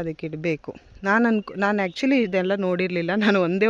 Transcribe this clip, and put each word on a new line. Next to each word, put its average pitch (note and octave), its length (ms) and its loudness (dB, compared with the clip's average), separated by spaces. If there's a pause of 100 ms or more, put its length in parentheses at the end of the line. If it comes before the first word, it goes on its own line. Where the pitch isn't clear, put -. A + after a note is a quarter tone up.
ಅದಕ್ಕೆ E3 260 -8
ಇಡಬೇಕು. D#3+ 420 -6 (360)
ನಾನು A3 240 2
ಅನ್ಕೊ-, G#3+ 320 -2
ನಾನು G3+ 240 2
actually C4+ 400 0
ಇದೆಲ್ಲ F#3 260 0 (140)
ನೋಡಿರಲಿಲ್ಲ. F3+ 460 -2 (100)
ನಾನು G3+ 240 4
ಒಂದೇ F#3+ 240 2